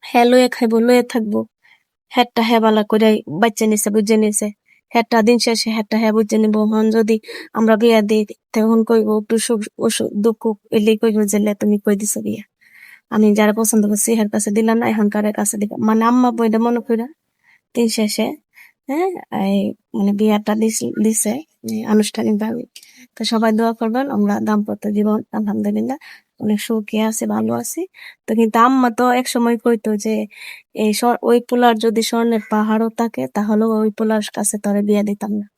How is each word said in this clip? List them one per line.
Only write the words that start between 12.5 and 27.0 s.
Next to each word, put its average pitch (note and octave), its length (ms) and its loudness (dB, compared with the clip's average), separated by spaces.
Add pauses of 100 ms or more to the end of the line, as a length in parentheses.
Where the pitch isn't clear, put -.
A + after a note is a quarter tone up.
আমি G#3+ 260 4
যারা G#3+ 180 2
পছন্দ A3 340 0
করছি, G#3 260 -2
হের G#3+ 160 0
কাছে G#3+ 220 -4
দিলা A3+ 240 2
না, A#3 140 0
এখন G#3+ 200 0
কারের G#3 240 -2
কাছে G#3 240 -4
দিবা?" G#3 200 -6
মানে A3 280 0
আম্মা B3 260 2
বইটা A3+ 280 0
মনে A#3+ 200 0
কইরা A3+ 280 -4 (680)
দিন A#3 120 2
শেষে, A3 400 -2 (600)
হ্যাঁ, E4+ 580 -4
এই G3+ 280 0 (200)
মানে G3+ 200 0
বিয়াটা G#3+ 420 0
দিস-, A3 480 -2
দিছে, A3 260 0 (420)
এই A3 140 -6
আনুষ্ঠানিকভাবে। G#3+ 800 0 (520)
তো - 80 -8
সবাই A3 280 0
দোয়া A3+ 220 0
করবেন, A#3+ 380 -4
আমরা G#3 280 0
দাম্পত্য G#3 540 -2
জীবন G#3 380 0
আলহামদুলিল্লাহ G#3+ 680 -4 (420)
অনেক G#3+ 200 0
সুখে A3 420 -4